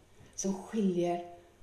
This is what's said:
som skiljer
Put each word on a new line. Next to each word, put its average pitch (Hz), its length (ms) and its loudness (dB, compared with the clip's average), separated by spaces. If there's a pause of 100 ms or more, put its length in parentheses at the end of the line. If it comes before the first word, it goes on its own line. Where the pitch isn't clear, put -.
(360)
som 190 180 -2
skiljer 175 840 0 (260)